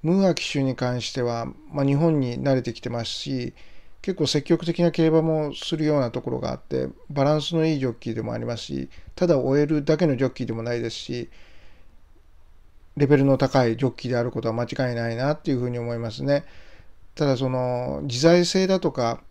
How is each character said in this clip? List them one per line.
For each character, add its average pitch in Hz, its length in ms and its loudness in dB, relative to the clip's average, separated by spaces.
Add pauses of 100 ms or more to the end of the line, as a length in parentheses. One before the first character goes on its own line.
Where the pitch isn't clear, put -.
ム 185 200 2
ー 190 60 6
ア 170 60 4
騎 - 180 -4
手 139 100 0
に 131 140 0
関 123 240 -2
し - 120 -8
て 131 100 -2
は、 117 240 -2 (240)
ま 143 120 -2
あ、 139 40 2
日 139 80 4
本 156 260 4
に 127 220 -4
慣 135 120 2
れ 131 80 2
て 120 100 -6
き - 80 -12
て 120 100 -8
ま 117 140 -4
す - 60 -8
し、 127 440 -6 (480)
結 185 140 -4
構 160 100 2
積 147 200 0
極 165 200 2
的 170 160 0
な 170 80 6
競 160 180 2
馬 160 140 6
も 156 320 0
す - 220 -6
る 156 80 0
よ 151 140 2
う - 20 2
な 120 100 -2
と 123 120 -6
こ 127 100 -4
ろ 123 80 -4
が 123 100 -4
あ 127 60 -4
っ - 20 -12
て、 131 300 -4 (200)
バ 143 160 0
ラ 151 100 4
ン 151 60 0
ス 170 160 -4
の 160 80 2
い 160 120 2
い - 20 -2
ジ 131 80 -2
ョ 120 60 -2
ッ - 20 -6
キ - 160 -8
ー 113 40 -4
で 113 60 -4
も 113 120 -6
あ 113 60 -6
り 117 60 -6
ま 117 120 -4
す - 80 -10
し、 - 260 -6 (240)
た 180 120 2
だ 160 120 4
追 131 200 2
え 147 80 4
る 151 180 0
だ 156 120 4
け 180 100 4
の 139 100 4
ジ 131 80 2
ョ 131 40 2
ッ - 60 -2
キ - 80 -6
ー 117 40 -2
で 113 60 -4
も 113 100 -4
な 120 120 -4
い 120 80 -2
で 117 80 -2
す - 60 -12
し、 123 340 -8 (1700)
レ 143 100 4
ベ 143 120 8
ル 139 60 6
の 135 140 4
高 131 280 4
い 117 100 2
ジ 131 100 0
ョ - 20 2
ッ 117 60 -4
キ - 140 -10
ー - 20 -4
で 123 60 -2
あ 120 60 0
る 120 80 -2
こ 117 120 -6
と 117 60 -2
は 113 60 -2
間 120 100 -2
違 123 280 -4
い - 20 -4
な 117 160 -4
い 113 60 -4
な 135 160 -2
っ 147 80 -6
て - 100 -4
い 139 40 2
う 123 40 0
ふ 120 60 -2
う 123 60 -4
に 120 80 -6
思 117 160 -6
い 117 40 -6
ま 113 120 -6
す 131 140 -8
ね。 143 200 2 (680)
た 151 120 0
だ 135 100 4
そ 131 120 -2
の、 127 560 -2
自 123 160 -4
在 175 240 8
性 190 220 2
だ 190 140 4
と 160 120 0
か 120 380 -2